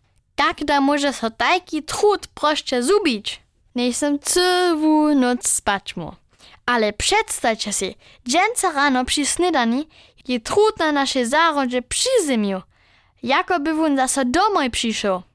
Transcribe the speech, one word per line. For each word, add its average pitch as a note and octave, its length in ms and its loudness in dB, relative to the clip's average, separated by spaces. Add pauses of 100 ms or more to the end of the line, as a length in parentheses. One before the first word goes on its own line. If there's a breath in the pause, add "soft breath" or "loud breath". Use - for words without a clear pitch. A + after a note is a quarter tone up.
(360)
Tak D#4 300 -2
da C#4+ 160 2
może C#4+ 320 2
so A3+ 180 -4
tajki D4+ 520 -2
trud - 440 0
proście C#4+ 560 -2
zubić. D4 580 0 (340)
Niech B3 220 0
sem D4 220 0
całą D#4 960 2
noc B3 340 0
spać - 460 -4
mu. D#3 200 -12 (500 loud breath)
Ale A3 280 0
przedstawcie A#3+ 800 -2
si, - 220 -6 (300 soft breath)
dzienca F#4 460 0
rano C#4 340 0
przy C#4+ 200 -2
śniadani, C#4+ 600 0 (400 soft breath)
je B3+ 120 -2
trud G#4+ 400 2
na D#4+ 120 2
naszej C4+ 340 0
zarodzie C#4 560 0
przyzymił. B3 800 0 (600 soft breath)
Jakoby D#4+ 500 0
won D#4 240 0
zasa C4 280 0
domoj E4 440 2
przyszedł. G3+ 640 -4